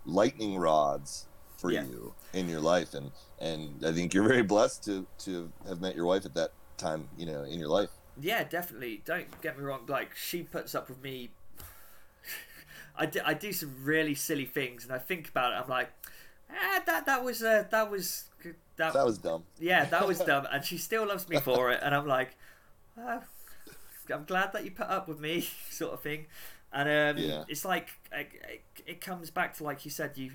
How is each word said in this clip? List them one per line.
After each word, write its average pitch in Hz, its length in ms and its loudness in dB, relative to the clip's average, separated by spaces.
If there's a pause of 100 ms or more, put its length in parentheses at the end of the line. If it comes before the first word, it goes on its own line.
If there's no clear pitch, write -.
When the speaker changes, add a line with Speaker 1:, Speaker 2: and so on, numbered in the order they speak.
Speaker 1:
lightning 101 520 4
rods 73 720 4 (300)
for 87 120 0
Speaker 2:
Yeah. 73 140 2
Speaker 1:
you 58 300 -10 (180)
in 90 160 0
your 80 120 -2
life. 82 340 4
And, 69 180 -8 (280)
and 76 440 -6
I 82 80 4
think 85 220 2
you're 101 120 8
very 123 160 8
blessed 104 420 4
to, 101 220 -2 (140)
to 87 320 -6 (140)
have 90 140 -6
met 92 140 -2
your 85 120 0
wife 95 180 4
at 71 100 -10
that 80 160 0 (280)
time, 78 380 -2
you 85 100 -6
know, 76 180 -4
in 73 140 -6
your 76 100 -4
life. 92 220 4 (300)
Speaker 2:
Yeah, 180 240 0
definitely. 123 600 -6
Don't 160 380 -6
get 147 160 -4
me 139 60 -6
wrong. 131 220 -6
Like, 131 280 -2
she - 280 -4
puts - 320 -6
up 131 140 -2
with 131 140 -14
me. 131 280 -8 (280)
<laughs> - 1400 -16
I 156 100 2
do, 151 180 -2
I 156 100 4
do 202 180 -4
some 135 320 -6
really 156 300 4
silly 139 320 -2
things, 123 380 -4
and 127 80 -8
I 131 60 -2
think 160 300 -6
about 123 240 2
it. 92 40 -2
I'm 127 120 -4
like, 127 220 0 (600)
"Ah, 370 360 0
that, 320 200 2
that 262 180 4
was, 226 180 -2
uh, 220 280 6
that 220 200 4
was, - 400 -4 (460)
that" 160 180 2
Speaker 1:
That 135 100 8
was 110 140 4
dumb. 82 260 -2 (140)
Speaker 2:
Yeah, 165 280 6
that 180 200 4
was 180 120 2
Speaker 1:
<laughs> 180 80 2
Speaker 2:
dumb. 139 240 4
And 139 140 0
she 175 140 -4
still 220 280 0
loves 190 220 -2
me 160 120 2
for 127 320 4
it. - 100 2
And 143 120 4
I'm 147 120 2
like, 131 300 2 (600)
"Oh, 240 260 -4 (920)
I'm 147 140 -4
glad 190 260 0
that 214 120 -4
you 202 60 -8
put 202 160 -4
up 185 220 -2
with 151 100 -6
me," 156 220 0
<laughs> - 300 -8
sort - 240 -4
of - 80 -10
thing. 151 240 -4 (460)
And, 143 160 2 (300)
um, 165 60 0
Speaker 1:
Yeah. 151 240 0
Speaker 2:
it's 147 160 -6
like, 180 260 0 (220)
it, 147 180 -6 (180)
it, - 140 -14 (240)
it 175 140 -12
comes 175 300 -8
back - 280 0
to, 156 60 -6
like 143 200 -4
you 151 80 -10
said, 139 260 -4
you, 131 160 -8